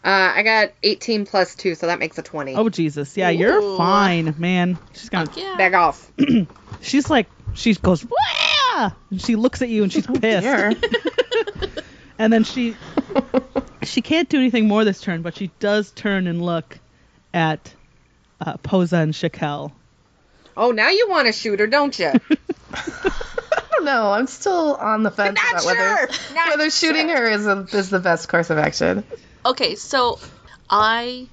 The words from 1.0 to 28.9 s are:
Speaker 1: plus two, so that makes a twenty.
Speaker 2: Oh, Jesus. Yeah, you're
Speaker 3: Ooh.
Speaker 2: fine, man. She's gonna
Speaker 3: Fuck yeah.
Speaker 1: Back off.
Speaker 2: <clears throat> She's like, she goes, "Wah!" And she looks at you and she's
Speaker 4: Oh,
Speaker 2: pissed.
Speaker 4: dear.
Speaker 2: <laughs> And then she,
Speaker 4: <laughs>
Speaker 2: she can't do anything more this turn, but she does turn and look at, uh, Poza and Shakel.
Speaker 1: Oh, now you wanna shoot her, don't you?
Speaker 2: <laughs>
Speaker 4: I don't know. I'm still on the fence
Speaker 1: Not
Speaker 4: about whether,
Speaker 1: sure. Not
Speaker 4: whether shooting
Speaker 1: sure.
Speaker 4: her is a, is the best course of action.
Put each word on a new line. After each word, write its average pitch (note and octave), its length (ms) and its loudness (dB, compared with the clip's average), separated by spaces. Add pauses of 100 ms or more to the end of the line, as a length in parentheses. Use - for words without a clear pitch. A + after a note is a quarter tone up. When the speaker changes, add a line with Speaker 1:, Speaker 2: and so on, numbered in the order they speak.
Speaker 1:
plus F#3+ 300 0
two, F3 200 -4
so E3 120 -6
that E3+ 120 -2
makes D#3+ 200 -6
a D#3+ 40 -10
twenty. C#3 320 -8
Speaker 2:
Oh, A3 140 2
Jesus. D3 480 -4
Yeah, F#3 140 0
you're G#3 320 2
Speaker 3:
Ooh. G4+ 160 -4
Speaker 2:
fine, F3 600 2
man. F3+ 400 0 (140)
She's - 160 -20
gonna E3 180 -2
Speaker 3:
Fuck - 120 -12
yeah. F#4+ 180 -8
Speaker 1:
Back F#4 180 2
off. - 380 2 (340)
Speaker 2:
<clears throat> - 360 -18
She's - 260 0
like, B3+ 180 4 (280)
she - 200 2
goes, E3+ 300 2
"Wah!" B4 880 0 (200)
And F#3 120 -4
she A3+ 140 0
looks B3 260 0
at A#3+ 80 -2
you G#3+ 120 2
and G3 100 2
she's - 160 0
Speaker 4:
Oh, A#3+ 40 -4
Speaker 2:
pissed. A3 300 2
Speaker 4:
dear. B3 340 2
Speaker 2:
<laughs> - 60 -6 (1300)
And A3 160 4
then A3+ 120 6
she, A#3 320 -4 (560)
Speaker 4:
<laughs> - 500 -4
Speaker 2:
she - 180 -4
can't D#4+ 280 0
do D4+ 100 0
anything A#3 300 2
more G#3+ 160 4
this G3+ 160 0
turn, E3 220 -4
but E3 140 -10
she F#3+ 220 -8
does G#3 320 0
turn F#3+ 380 -2
and E3+ 180 -4
look E3+ 320 -6 (540)
at, D#3+ 420 -2 (680)
uh, - 180 -6
Poza F3 440 2
and D#3 100 0
Shakel. D3+ 600 -6 (840)
Speaker 1:
Oh, A#3+ 140 2
now A3+ 200 4
you G#4+ 200 4
wanna C4+ 220 2
shoot G#3 260 -2
her, G#3 80 4
don't C#4+ 320 2
you? D#3 140 0 (140)
Speaker 2:
<laughs> - 460 -4
Speaker 4:
I - 920 -6 (100)
don't B4+ 120 2
know. A3+ 280 2
I'm A#3+ 160 0
still E4+ 480 0
on G#3+ 260 0
the G#3 80 2
fence G3+ 320 0
Speaker 1:
Not A#4+ 120 0
Speaker 4:
about - 100 -2
whether, F4+ 480 0
Speaker 1:
sure. - 240 -12
Not E4 140 0
Speaker 4:
whether D4+ 200 0
shooting D#4 380 0
Speaker 1:
sure. E4+ 80 0
Speaker 4:
her A#3 160 2
is G#3 160 -2
a, G3 240 -2
is G3 180 -2
the G3 80 0
best F3 300 -2
course E3+ 220 0
of D#3 80 2
action. D#3+ 440 0 (420)